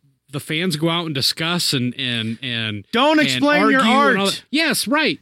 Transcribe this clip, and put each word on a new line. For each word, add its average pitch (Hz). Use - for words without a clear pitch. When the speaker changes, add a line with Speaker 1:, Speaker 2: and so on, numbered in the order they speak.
Speaker 1:
the 139
fans 160
go 160
out 170
and 151
discuss 165
and, 123
and, 117
and 113
Speaker 2:
Don't 302
Speaker 1:
and 294
Speaker 2:
explain 285
your 269
Speaker 1:
argue -
and 262
all 196
Speaker 2:
art. 190
Speaker 1:
that. -
Yes, 294
right. 269